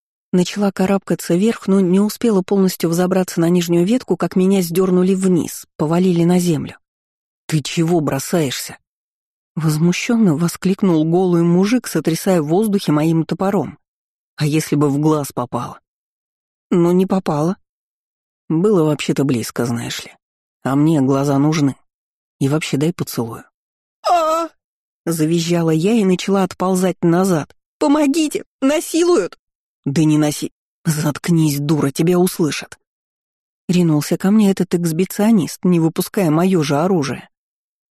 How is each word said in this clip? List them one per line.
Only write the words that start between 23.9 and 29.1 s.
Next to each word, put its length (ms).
«А!» — 400
завизжала 640
я 220
и 120
начала 380
отползать 600
назад. 520
«Помогите! 680
Насилуют!» 800